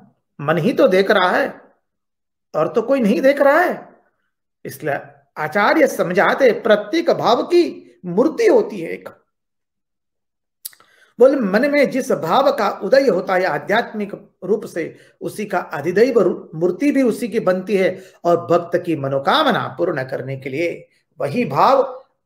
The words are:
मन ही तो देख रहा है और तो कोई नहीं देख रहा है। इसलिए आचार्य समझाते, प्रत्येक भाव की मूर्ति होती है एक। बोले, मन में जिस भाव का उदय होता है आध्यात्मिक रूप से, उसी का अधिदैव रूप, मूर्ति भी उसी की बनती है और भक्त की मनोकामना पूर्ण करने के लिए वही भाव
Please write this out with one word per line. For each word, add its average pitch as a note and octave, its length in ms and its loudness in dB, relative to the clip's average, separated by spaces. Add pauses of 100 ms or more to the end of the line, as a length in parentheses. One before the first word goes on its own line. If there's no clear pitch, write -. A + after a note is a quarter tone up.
(400)
मन D#3 180 -2
ही G3 140 0
तो C#4+ 160 4
देख F#3+ 220 2
रहा F#3 200 2
है C4+ 300 -4 (920)
और E3 180 0
तो A3+ 100 0
कोई C4+ 180 0
नहीं G#3+ 200 2
देख C#4 200 4
रहा C#4+ 200 4
है। D4+ 280 -4 (760)
इसलिए - 360 -6 (360)
आचार्य G#3 500 2
समझाते, F#3+ 680 2
प्रत्येक A#3 580 0
भाव G#3+ 320 2
की E4+ 380 2 (260)
मूर्ति B3 400 0
होती A3 340 2
है E3+ 100 -8
एक। - 180 -12 (2000)
बोले, C4+ 180 6
मन A#3 340 0
में C#4 200 2
जिस A#3+ 220 -2
भाव G#3 400 0
का G#3+ 180 -2
उदय B3+ 380 2
होता F#3 260 0
है F#3 100 0
आध्यात्मिक G3 1000 -4
रूप G3+ 200 -2
से, D#3+ 320 -10 (240)
उसी E3 260 -10
का F#3 120 -4
अधिदैव F#3+ 640 0
रूप, F3+ 340 -2
मूर्ति F3+ 380 0
भी C4+ 100 2
उसी A#3+ 260 -2
की G#3+ 120 -4
बनती F#3 360 -2
है F#3 260 -2 (220)
और F3 120 2 (100)
भक्त E3 400 0
की D#3+ 100 -2
मनोकामना C#3 800 -2
पूर्ण E3+ 240 -4
करने C3+ 340 -8
के C3 140 -12
लिए D#3+ 380 -6 (320)
वही D3 240 -2
भाव F#3+ 600 0 (220)